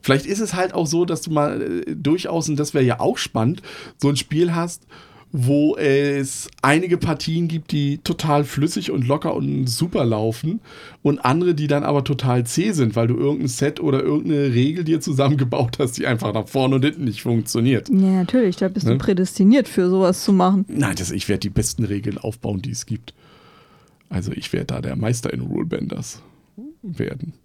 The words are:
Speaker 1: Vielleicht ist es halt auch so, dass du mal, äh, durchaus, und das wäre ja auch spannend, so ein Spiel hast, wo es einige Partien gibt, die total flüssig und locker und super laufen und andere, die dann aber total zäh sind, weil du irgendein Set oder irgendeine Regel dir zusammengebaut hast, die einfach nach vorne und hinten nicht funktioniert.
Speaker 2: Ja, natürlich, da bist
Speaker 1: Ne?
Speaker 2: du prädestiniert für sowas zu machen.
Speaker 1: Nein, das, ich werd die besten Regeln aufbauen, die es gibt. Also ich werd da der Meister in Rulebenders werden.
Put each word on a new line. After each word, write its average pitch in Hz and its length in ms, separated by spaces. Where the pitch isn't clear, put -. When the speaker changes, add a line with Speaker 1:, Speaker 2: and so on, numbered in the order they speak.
Speaker 1:
Vielleicht 139 240
ist 196 140
es 220 140
halt 185 200
auch 170 140
so, 170 180
dass 165 160
du 165 100
mal, 151 300
äh, - 80
durchaus, 165 540
und 147 80
das 147 160
wäre 135 120
ja 120 140
auch 131 180
spannend, 127 440
so 135 120
ein 143 60
Spiel 165 400
hast, 170 320
wo 143 440
es 139 720
einige 170 340
Partien 165 520
gibt, 160 220
die 147 280
total 151 460
flüssig 151 440
und 127 180
locker 156 280
und 139 320
super 160 380
laufen 113 540
und 143 200
andere, 170 300
die 147 140
dann 143 160
aber 143 200
total 123 440
zäh 202 240
sind, 123 240
weil 117 120
du 120 80
irgendein 143 340
Set 139 300
oder 135 220
irgendeine 147 540
Regel 151 300
dir 160 160
zusammengebaut 135 760
hast, 123 220
die - 80
einfach 113 260
nach 107 140
vorne 135 280
und 131 100
hinten 151 180
nicht 107 180
funktioniert. 117 680
Speaker 2:
Ja, - 60
natürlich, 190 600
da 190 140
bist 180 180
Speaker 1:
Ne? 113 60
Speaker 2:
du 131 40
prädestiniert 190 680
für 180 240
sowas 185 320
zu 202 100
machen. 190 340
Speaker 1:
Nein, 107 300
das, 92 140
ich 101 180
werd 98 140
die 104 80
besten - 320
Regeln 101 340
aufbauen, 107 460
die 123 80
es - 160
gibt. - 260
Also 92 220
ich - 220
werd - 180
da 62 100
der 65 140
Meister 117 360
in 62 100
Rulebenders - 840
werden. 170 520